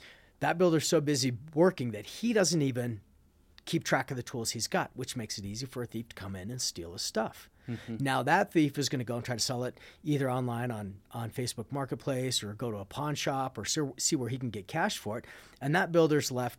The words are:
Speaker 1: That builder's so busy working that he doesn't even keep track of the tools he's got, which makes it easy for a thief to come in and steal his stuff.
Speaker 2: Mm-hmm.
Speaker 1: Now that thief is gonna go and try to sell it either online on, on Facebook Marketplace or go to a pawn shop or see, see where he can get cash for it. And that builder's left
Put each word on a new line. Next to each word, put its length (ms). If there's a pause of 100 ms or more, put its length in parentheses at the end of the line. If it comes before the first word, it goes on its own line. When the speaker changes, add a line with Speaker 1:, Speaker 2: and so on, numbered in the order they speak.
(400)
Speaker 1:
That 160
builder's 300
so 140
busy 320 (200)
working 400
that 140
he 260
doesn't 300
even 380 (640)
keep 200
track 280
of 40
the 60
tools 300
he's 160
got, 260
which 220
makes 200
it 80
easy 220
for 160
a 40
thief 220
to 60
come 220
in 140
and 120
steal 300
his 100
stuff. 480 (180)
Speaker 2:
Mm-hmm. 320
Speaker 1:
Now 220
that 300
thief 260
is 100
gonna 160
go 120
and 80
try 100
to 80
sell 220
it 140 (260)
either 260
online 400
on, 240 (160)
on 200
Facebook 400
Marketplace 720
or 120
go 160
to 80
a 80
pawn 300
shop 420
or 60
see, 180 (160)
see 180
where 140
he 80
can 120
get 180
cash 280
for 220
it. 80 (340)
And 140
that 180
builder's 400
left 260